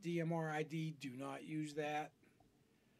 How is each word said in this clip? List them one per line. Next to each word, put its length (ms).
D 180
M 100
R 200
I 120
D. 280
Do 160
not 280
use 300
that. 380